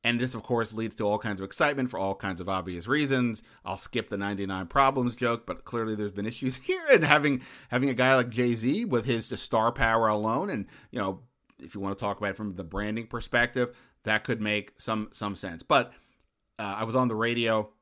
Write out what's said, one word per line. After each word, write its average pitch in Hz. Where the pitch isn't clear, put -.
And 117
this, 127
of 110
course, 113
leads 110
to 107
all 104
kinds 104
of 95
excitement 139
for 98
all 98
kinds 95
of 90
obvious 90
reasons. 131
I'll 95
skip -
the 101
ninety-nine 98
Problems 135
joke, 120
but -
clearly 110
there's 104
been 101
issues 127
<laughs> -
here. 370
And 165
having, 147
having 127
a 131
guy 127
like 120
Jay-Z 120
with 123
his 117
just -
star 113
power 113
alone, 110
and, 113
you 123
know, 95
if 80
you 101
wanna 98
talk 101
about 101
it 92
from 104
the 90
branding 104
perspective, 120
that 107
could 117
make 104
some, 107
some 101
sense. 85
But, 131
uh, 101
I 110
was 113
on 127
the 117
radio 113